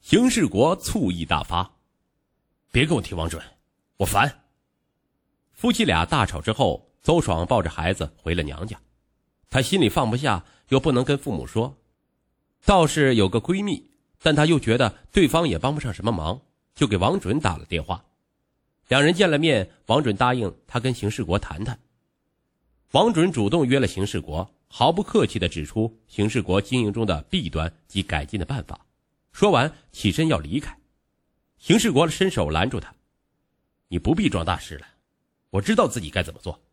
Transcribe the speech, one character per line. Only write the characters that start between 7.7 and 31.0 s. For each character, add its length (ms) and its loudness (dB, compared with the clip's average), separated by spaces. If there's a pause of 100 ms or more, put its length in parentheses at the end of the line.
子 240 -6
回 180 -4
了 80 -2
娘 240 -8
家。 140 -14 (680)
她 120 0
心 200 0
里 80 4
放 220 0
不 60 -2
下， 280 -2 (240)
又 120 2
不 120 0
能 120 2
跟 140 0
父 140 -8
母 140 -6
说。 320 -6 (840)
倒 220 6
是 300 2
有 120 4
个 120 0
闺 240 -2
蜜， 260 -6 (320)
但 120 4
她 120 4
又 120 4
觉 200 0
得 200 0 (140)
对 160 4
方 200 2
也 100 -2
帮 160 0
不 60 -6
上 120 -6
什 120 -10
么 80 0
忙， 280 -4 (340)
就 120 0
给 100 0
王 240 0
准 180 -2
打 180 -2
了 80 -14
电 180 -6
话。 220 -10 (840)
两 160 4
人 100 4
见 160 2
了 80 0
面， 320 0 (160)
王 160 2
准 140 0
答 180 2
应 180 -2 (140)
他 140 -6
跟 120 -2
邢 180 -4
世 120 -6
国 160 0
谈 240 -8
谈。 160 -8 (1120)
王 200 4
准 180 2
主 180 0
动 160 2
约 140 2
了 80 2
邢 180 -4
世 160 -6
国， 320 -8 (140)
毫 240 2
不 100 0
客 260 0
气 120 -4
地 100 0
指 160 -8
出 440 -4
邢 200 -2
世 140 -2
国 180 2
经 220 -2
营 100 -2
中 140 -4
的 160 -2
弊 260 -4
端 240 -4 (140)
及 160 -4
改 220 -4
进 160 -6
的 40 -4
办 200 -6
法。 200 -18 (460)
说 220 2
完， 200 2 (200)
起 180 -2
身 160 0
要 140 0
离 180 -6
开。 180 -12 (800)